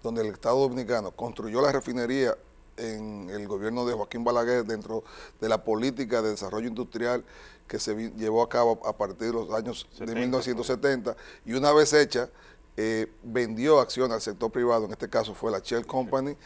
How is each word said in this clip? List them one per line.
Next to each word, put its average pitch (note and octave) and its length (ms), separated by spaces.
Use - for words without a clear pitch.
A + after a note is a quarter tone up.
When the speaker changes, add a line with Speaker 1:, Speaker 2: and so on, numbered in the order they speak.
Speaker 1:
donde A2+ 160
el G#2+ 80
Estado A#2+ 320
dominicano B2 500
construyó A2+ 500
la C#3+ 120
refinería B2+ 640
en G#2+ 520
el G#2 180
gobierno A2 380
de A#2+ 80
Joaquín A#2 320
Balaguer A#2 400
dentro A2 380
de A2 120
la A2 140
política A#2 580
de A2 80
desarrollo G#2 360
industrial A#2+ 580
que A2 100
se - 140
vi-, A2 200
llevó A2 280
a A#2 80
cabo A#2 380
a G#2+ 100
partir G#2 300
de A#2 60
los G#2+ 180
años A2 400
de - 80
Speaker 2:
Setenta. A2+ 220
Speaker 1:
mil B2 100
novecientos B2 360
setenta, B2 500
y A2 80
una C#3 200
vez D3+ 200
hecha, B2+ 380
eh, A2 340
vendió A#2+ 580
acciones B2 340
al G#2+ 80
sector A2 280
privado, A#2+ 360
en G2+ 60
este - 180
caso A2 240
fue A2+ 160
la G2 80
Shell A#2 260
Company, C3 500